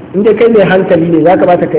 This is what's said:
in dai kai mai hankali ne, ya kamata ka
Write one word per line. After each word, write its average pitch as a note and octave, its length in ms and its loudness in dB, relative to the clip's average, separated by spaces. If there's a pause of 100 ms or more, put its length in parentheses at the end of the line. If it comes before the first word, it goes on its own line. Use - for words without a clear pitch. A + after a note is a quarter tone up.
(160)
in G3 80 -2
dai A3 100 2
kai A3+ 140 0
mai A3 160 2
hankali F3 440 0
ne, E3 120 0
ya F3 160 2
kamata F3+ 320 0
ka D#3+ 100 -4